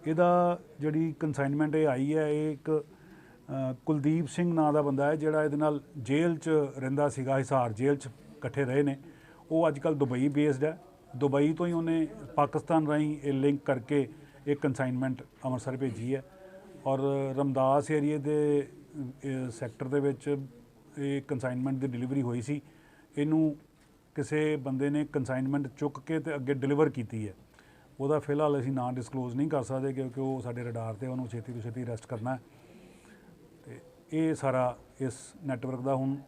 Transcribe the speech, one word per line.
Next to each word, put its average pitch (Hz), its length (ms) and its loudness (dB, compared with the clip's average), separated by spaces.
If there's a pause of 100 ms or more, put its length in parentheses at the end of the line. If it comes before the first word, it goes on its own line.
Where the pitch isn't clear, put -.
ਇਹਦਾ 175 520 4 (220)
ਜਿਹੜੀ 156 400 0
ਕਨਸਾਈਨਮੈਂਟ 143 560 0
ਇਹ 156 120 4
ਆਈ 139 280 2
ਹੈ, 156 120 2
ਇਹ 151 240 0
ਇੱਕ, 151 320 -2 (840)
ਅ, - 20 -4 (140)
ਕੁਲਦੀਪ 156 400 2
ਸਿੰਘ 175 280 0
ਨਾਂ 151 180 4
ਦਾ 151 100 4
ਬੰਦਾ 139 240 2
ਹੈ, 156 100 2
ਜਿਹੜਾ 156 280 2
ਇਹਦੇ 147 120 0
ਨਾਲ 151 240 2 (180)
ਜੇਲ੍ਹ 151 400 2
'ਚ 156 100 -6 (300)
ਰਹਿੰਦਾ 139 300 2
ਸੀਗਾ, 135 300 0
ਹਿਸਾਰ 127 340 2
ਜੇਲ੍ਹ 135 260 2
'ਚ 135 80 -12
ਇਕੱਠੇ - 580 -6
ਰਹੇ 131 180 2
ਨੇ। 139 140 0 (540)
ਉਹ 160 180 4
ਅੱਜ 143 100 -2
ਕੱਲ੍ਹ 156 180 0
ਦੁਬਈ 131 320 2
ਬੇਸਡ 143 360 2
ਹੈ। 156 180 -4 (340)
ਦੁਬਈ 143 360 2
ਤੋਂ 170 140 -2
ਹੀ 175 60 0
ਉਹਨੇ 165 360 0 (280)
ਪਾਕਿਸਤਾਨ 156 500 2
ਰਾਹੀਂ 151 360 0
ਇਹ 143 100 0
ਲਿੰਕ 139 300 2
ਕਰਕੇ 131 460 0 (380)
ਇਹ 143 100 2
ਕਨਸਾਈਨਮੈਂਟ 131 680 -2 (220)
ਅੰਮ੍ਰਿਤਸਰ 127 320 -4
ਭੇਜੀ 127 380 -2
ਹੈ 131 100 -6 (600)
ਔਰ 135 120 2 (380)
ਰਮਦਾਸ 139 540 4
ਏਰੀਏ 151 280 2
ਦੇ, 147 500 2 (320)
ਅ, 131 500 -6
ਸੈਕਟਰ 123 380 -8
ਦੇ 143 120 2
ਵਿੱਚ 139 360 0 (640)
ਇਹ 139 240 -2
ਕਨਸਾਈਨਮੈਂਟ 131 540 -2
ਦੀ 131 100 -4
ਡਿਲੀਵਰੀ 127 360 -2
ਹੋਈ 120 200 -2
ਸੀ। 143 180 -4 (580)
ਇਹਨੂੰ 156 380 4 (580)
ਕਿਸੇ 151 420 0
ਬੰਦੇ 135 340 -2
ਨੇ 147 140 0
ਕਨਸਾਈਨਮੈਂਟ 135 640 -2 (100)
ਚੁੱਕ 143 220 -4
ਕੇ 160 200 -2
ਤੇ 151 140 -6
ਅੱਗੇ 139 200 -2
ਡਿਲੀਵਰ 143 340 4
ਕੀਤੀ 110 400 -6
ਹੈ। 92 60 -12 (680)
ਉਹਦਾ 143 180 2
ਫਿਲਹਾਲ 147 420 0
ਅਸੀਂ 131 120 -2
ਨਾਂ 127 200 -2
ਡਿਸਕਲੋਜ਼ 123 440 -6
ਨਹੀਂ 147 120 0
ਕਰ 139 140 0
ਸਕਦੇ 131 300 -4
ਕਿਉਂਕਿ 131 280 -6
ਉਹ 131 200 -2
ਸਾਡੇ 120 220 -8
ਰਡਾਰ 113 320 -6
'ਤੇ, 113 120 -8
ਉਹਨੂੰ 127 220 -6
ਛੇਤੀ 120 240 -10
ਤੋਂ 117 80 -8
ਛੇਤੀ 120 240 -8
ਅਰੈਸਟ 117 220 -8
ਕਰਨਾ 123 280 -4
ਹੈ। 127 60 -8 (1200)
ਤੇ - 160 -16 (320)
ਇਹ 160 220 2
ਸਾਰਾ 127 440 0 (220)
ਇਸ 131 120 -2 (340)
ਨੈੱਟਵਰਕ 127 340 -6
ਦਾ 135 140 0
ਹੁਣ 135 220 0 (120)